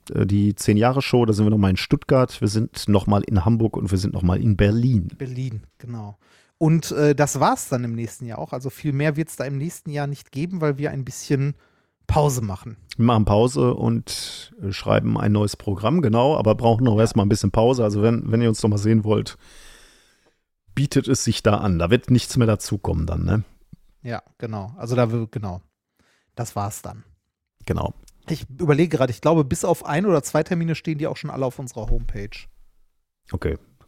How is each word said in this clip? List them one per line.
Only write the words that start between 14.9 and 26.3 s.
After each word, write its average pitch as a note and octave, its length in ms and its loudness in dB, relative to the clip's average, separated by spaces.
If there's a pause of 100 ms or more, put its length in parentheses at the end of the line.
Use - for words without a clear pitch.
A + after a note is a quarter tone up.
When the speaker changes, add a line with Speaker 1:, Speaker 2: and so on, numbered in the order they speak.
Speaker 1:
ein G#2 140 2
neues G#2 240 0
Programm, A2 440 0
genau, B2 360 2
aber A2 180 4
brauchen A#2 300 4
noch A2+ 100 4
Speaker 2:
Ja. G#2+ 60 4
Speaker 1:
erstmal A2+ 240 2
ein G2+ 40 2
bisschen G#2 220 2
Pause. B2 320 2
Also G#2 180 0
wenn, A#2 300 2
wenn A2+ 100 2
ihr A#2 60 4
uns A2 160 0
nochmal G#2 160 2
sehen G#2+ 240 2
wollt, G#2+ 340 -2 (1400)
bietet C#3 320 0
es C3 160 0
sich - 200 -2
da B2 140 4
an. F#2 220 0
Da E2+ 100 0
wird A2+ 200 2
nichts - 280 0
mehr A#2+ 100 4
dazukommen G2 580 -2
dann, E2 200 -2
ne? G2+ 180 2 (580)
Speaker 2:
Ja, A#2+ 220 -10 (140)
genau. A2 400 -10
Also A#2+ 180 -6
da A#2+ 160 2
will, A2+ 180 -2
genau. F#2 320 -8 (720)